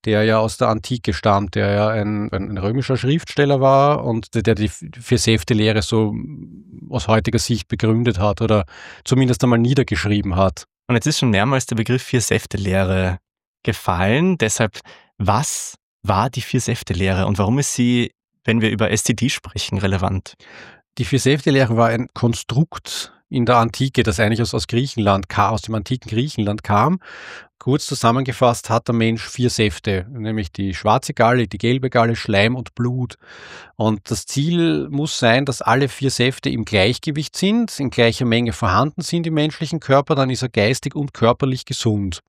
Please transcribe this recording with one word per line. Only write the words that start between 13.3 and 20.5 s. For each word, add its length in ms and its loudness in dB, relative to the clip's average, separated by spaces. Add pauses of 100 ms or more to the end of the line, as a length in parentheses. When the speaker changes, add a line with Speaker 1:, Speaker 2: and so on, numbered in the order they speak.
Speaker 2:
gefallen. 760 0
Deshalb, 420 -2 (380)
was 580 -2 (280)
war 260 0
die 100 -6
Vier-Säfte-Lehre 880 -2
und 100 0
warum 220 2
ist 140 -4
sie, 400 0 (320)
wenn 160 2
wir 100 2
über 200 0
S 120 -2
T 100 0
D 140 -2
sprechen, 500 -6
relevant? 580 -2 (640)